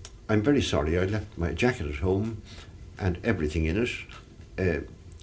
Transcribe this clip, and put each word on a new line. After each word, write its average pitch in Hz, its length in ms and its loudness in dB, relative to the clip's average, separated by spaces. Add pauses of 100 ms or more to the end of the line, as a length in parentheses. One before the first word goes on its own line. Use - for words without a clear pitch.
(300)
I'm 107 120 6
very 131 200 6
sorry, 80 360 2
I 90 80 2
left 101 320 -4
my 82 160 0
jacket 117 340 2
at 71 100 -6
home 101 440 0 (580)
and 87 240 0
everything 82 420 0
in 82 120 2
it, 120 140 0 (680)
uh, 85 220 2 (420)